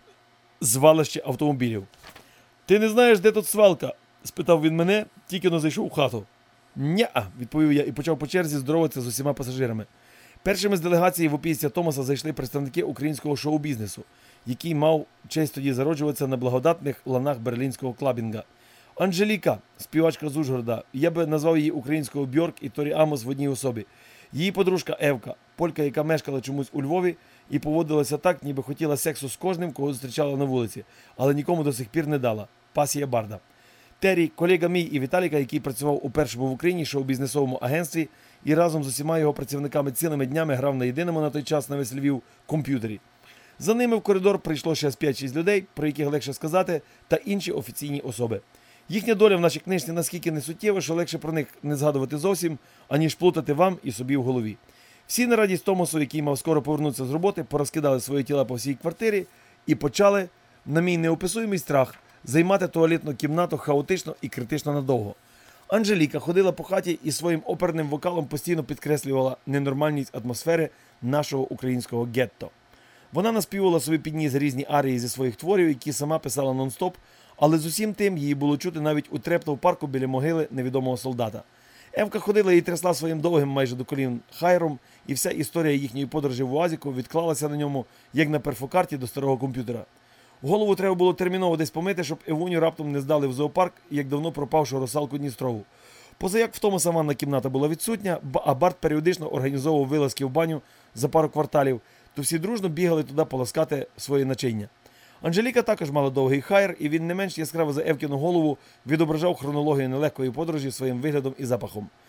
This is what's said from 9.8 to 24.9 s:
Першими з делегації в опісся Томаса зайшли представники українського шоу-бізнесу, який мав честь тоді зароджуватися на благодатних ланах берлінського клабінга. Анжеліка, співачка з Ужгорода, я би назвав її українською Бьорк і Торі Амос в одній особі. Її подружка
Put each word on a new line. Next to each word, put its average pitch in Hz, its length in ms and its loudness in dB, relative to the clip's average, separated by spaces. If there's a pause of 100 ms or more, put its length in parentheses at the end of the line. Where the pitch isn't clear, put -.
Першими 196 340 2
з 165 40 -4
делегації 175 460 4
в 143 60 2
опісся 151 360 -2
Томаса 143 340 0
зайшли 139 300 -2
представники 139 500 -4
українського 147 520 -4
шоу-бізнесу, 143 680 -2 (420)
який 156 300 -4
мав 151 300 2 (220)
честь 156 280 -2
тоді 135 180 -2
зароджуватися 147 540 0
на 131 100 -2
благодатних 127 680 0
ланах 131 340 -2
берлінського 123 540 -4
клабінга. 113 500 -4 (520)
Анжеліка, 185 640 2 (200)
співачка 156 520 0
з 139 80 -4
Ужгорода, 123 460 -2 (100)
я 151 180 2
би 165 160 0
назвав 156 300 2
її 151 140 2
українською 147 540 -4
Бьорк 151 360 0
і 143 80 -8
Торі 147 240 -4
Амос 151 300 2
в 120 60 -6
одній 139 180 -2
особі. 123 380 -2 (480)
Її 185 180 0
подружка 185 480 0